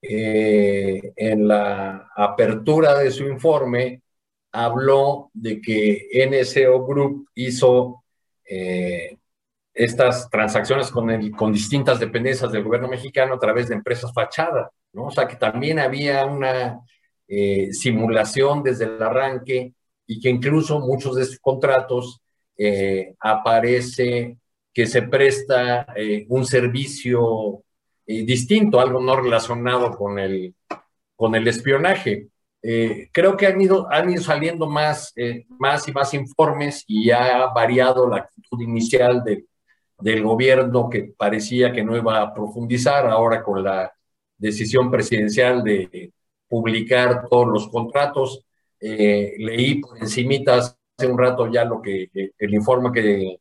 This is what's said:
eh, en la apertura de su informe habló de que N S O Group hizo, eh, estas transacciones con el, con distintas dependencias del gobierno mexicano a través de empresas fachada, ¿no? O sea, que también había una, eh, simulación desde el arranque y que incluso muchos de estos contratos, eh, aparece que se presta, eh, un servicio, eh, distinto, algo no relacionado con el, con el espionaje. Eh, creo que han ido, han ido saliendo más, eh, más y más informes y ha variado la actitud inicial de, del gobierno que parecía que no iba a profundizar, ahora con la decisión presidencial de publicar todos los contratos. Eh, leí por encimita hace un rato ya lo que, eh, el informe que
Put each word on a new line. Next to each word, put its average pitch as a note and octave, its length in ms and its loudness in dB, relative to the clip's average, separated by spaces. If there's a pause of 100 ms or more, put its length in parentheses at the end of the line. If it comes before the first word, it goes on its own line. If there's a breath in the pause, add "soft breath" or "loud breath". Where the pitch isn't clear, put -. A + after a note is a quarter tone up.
eh, G#2 1160 0
en G#2+ 300 0
la G2+ 680 -2
apertura A#2+ 800 2
de C#3 120 2
su A#2+ 140 -6
informe B2+ 800 0 (480)
habló C3+ 840 0
de A2 260 -6
que G#2+ 520 0
N C3+ 280 4
S C3 260 2
O B2+ 200 4
Group C#3+ 480 -2
hizo, B2 720 2 (440)
eh, F2+ 720 -6 (560)
estas A#2+ 540 2
transacciones A2 600 0
con A2+ 200 -2
el, G#2+ 200 -2
con G#2+ 220 -2
distintas A#2 460 0
dependencias A#2 540 -2
del G#2+ 120 -2
gobierno A#2+ 240 -2
mexicano C3 460 -2
a B2 40 -8
través A#2 300 0
de A#2+ 60 -4
empresas A#2+ 380 -6
fachada, D3 580 -4 (220)
¿no? A2 120 -12
O C#3+ 60 -10
sea, E3 160 -2
que - 100 -14
también B2+ 420 -2
había C#3 480 -2
una, B2+ 540 -4 (480)
eh, G2 440 -2
simulación A2+ 880 0
desde B2 220 -2
el A2 180 -6
arranque B2+ 720 -4 (340)
y A2+ 140 -10
que B2+ 80 0
incluso D3 520 0
muchos B2+ 360 -2
de C3 60 0
estos - 160 -6
contratos, B2+ 800 0 (380)
eh, G2 600 -2
aparece A#2+ 1160 0 (380)
que A#2 120 2
se A#2 160 2
presta, B2 840 2 (100)
eh, G#2 320 -4
un B2+ 160 0
servicio, A#2+ 1160 -2 (440)
eh, A2 180 -6
distinto, B2+ 540 2
algo B2+ 220 2
no B2+ 160 2
relacionado A#2+ 800 0
con G2+ 220 -4
el, F#2+ 360 -6 (600)
con A2+ 180 0
el A2+ 140 2
espionaje. C3+ 800 0 (340)
Eh, A2+ 480 -2
creo F#3+ 260 4
que G3+ 100 2
han F#3+ 140 2
ido, F#3+ 300 2
han E3 200 0
ido F3 120 -2
saliendo D#3+ 460 -2
más, D3 480 -2
eh, A#2+ 300 -6 (120)
más C#3 300 0
y C#3 40 -10
más C#3 200 -2
informes C#3+ 760 -2
y G#2+ 240 2
ha B2 360 4
variado B2 600 4
la G#2 120 0
actitud - 420 -12
inicial A#2 640 2
de, G#2 220 -4 (520)
del A2 240 0
gobierno B2 680 2
que - 260 -6
parecía A2+ 560 0
que A2+ 120 -2
no A2+ 120 -2
iba A2 240 0
a G#2 140 -4
profundizar, A#2+ 720 0
ahora A2+ 360 2
con G2 200 -4
la F#2+ 300 -4 (440)
decisión A2 540 0
presidencial A#2 720 0
de F#2+ 500 -4 (360)
publicar A#2 800 0
todos B2 200 4
los G#2+ 200 -2
contratos. C3+ 760 -4 (360)
Eh, G#2 580 0
leí A#2+ 380 0
por - 220 -10
encimita B2 580 0
hace - 500 -4
un B2 120 0
rato B2 340 2
ya A#2 120 2
lo A2+ 160 -4
que, G2 320 -6
eh, F#2+ 240 -8
el G#2 180 -2
informe B2 360 2
que G2+ 500 0